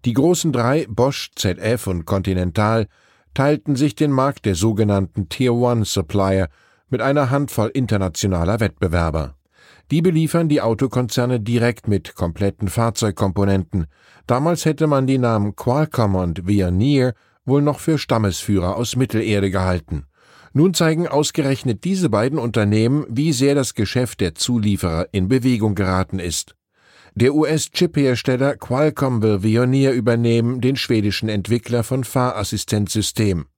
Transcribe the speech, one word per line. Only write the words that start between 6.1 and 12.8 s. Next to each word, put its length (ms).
mit 120
einer 300
Handvoll 380
internationaler 880
Wettbewerber. 800
Die 100
beliefern 460
die 120
Autokonzerne 760
direkt 480
mit 300
kompletten 500
Fahrzeugkomponenten. 1200